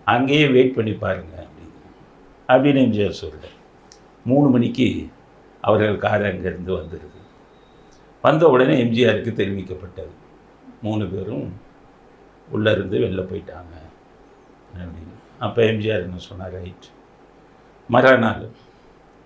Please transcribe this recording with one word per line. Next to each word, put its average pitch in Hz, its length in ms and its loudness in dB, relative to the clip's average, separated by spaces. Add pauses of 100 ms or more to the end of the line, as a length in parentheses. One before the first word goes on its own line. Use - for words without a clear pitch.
அங்கேயே 135 420 4
வெயிட் 127 280 4
பண்ணி 110 160 -2
பாருங்க" 95 540 -6
அப்படின்னு, - 500 -20 (560)
அப்படின்னு 135 320 4
எம் 117 60 4
ஜி 104 140 0
ஆர் 85 260 -6
சொல்றாரு. 78 260 -20 (720)
மூணு 139 240 4
மணிக்கு 110 600 0 (520)
அவர்கள் 104 360 2
கார் 104 240 0
அங்கேருந்து 90 500 -4
வந்துடுது. 82 500 -10 (1000)
வந்த 156 260 4
உடனே 127 320 4
எம் 117 100 2
ஜி 113 160 2
ஆருக்கு 110 280 0
தெரிவிக்கப்பட்டது, 95 800 -8 (720)
மூணு 107 240 -4
பேரும் 98 600 -8 (840)
உள்ள 107 200 0
இருந்து 98 280 -2
வெளில 95 340 -4
போயிட்டாங்க - 420 -14 (1000)
அப்படின்னு. 82 380 -16 (240)
அப்ப 117 260 0
எம் 110 140 0
ஜி 107 120 -2
ஆர் 98 100 -2
என்ன 90 160 -10
சொன்னார்? 92 340 -14
ரைட். 90 360 -16 (1000)
மறுநாள், 117 600 4 (800)